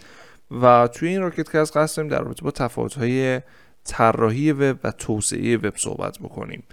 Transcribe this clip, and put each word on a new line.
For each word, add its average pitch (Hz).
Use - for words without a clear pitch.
و 120
توی 160
این 190
راکتکست 160
قصد 156
داریم 151
در 135
رابطه -
با 147
تفاوت‌های 127
طراحی 117
وب 139
و 113
توسعهٔ 107
وب 107
صحبت -
بکنیم -